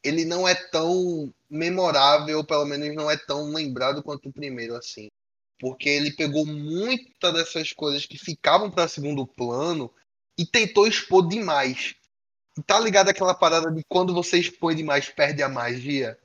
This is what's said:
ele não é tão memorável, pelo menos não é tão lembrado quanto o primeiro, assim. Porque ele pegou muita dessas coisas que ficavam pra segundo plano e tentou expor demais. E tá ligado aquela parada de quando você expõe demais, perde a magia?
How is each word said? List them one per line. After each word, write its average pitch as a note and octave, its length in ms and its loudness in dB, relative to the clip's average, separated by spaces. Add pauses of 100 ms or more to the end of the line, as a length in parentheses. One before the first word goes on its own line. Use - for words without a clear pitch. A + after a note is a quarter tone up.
ele D#3+ 200 0
não F3 240 -2
é F3+ 60 4
tão E3 760 -2 (180)
memorável, D3+ 920 2
pelo D3 200 0
menos D3 300 -6
não D3+ 160 -4
é D3 60 2
tão D3 360 -6
lembrado C#3+ 520 -4
quanto C#3+ 240 -10
o C#3 40 -16
primeiro, A#2+ 440 -10
assim. G#2+ 320 -14 (520)
Porque C3 280 -4
ele C#3+ 240 0
pegou D3+ 340 -2
muita F3 880 -4
dessas E3 400 -4
coisas C#3+ 340 -4
que - 120 -16
ficavam F3+ 520 2
pra E3+ 180 2
segundo C#3+ 380 -6
plano C3 640 -4 (480)
e E3+ 80 -2
tentou G#3+ 400 4
expor F#3 420 4
demais. D#3 680 -2 (640)
E D3+ 40 -10
tá G3+ 180 4
ligado G3 280 6
aquela F#3 260 2
parada E3 380 2
de D#3+ 160 -4
quando F3+ 260 2
você F3 240 0
expõe E3+ 380 -2
demais, D3 320 -2
perde C#3+ 340 0
a C3+ 60 0
magia? B2 760 -4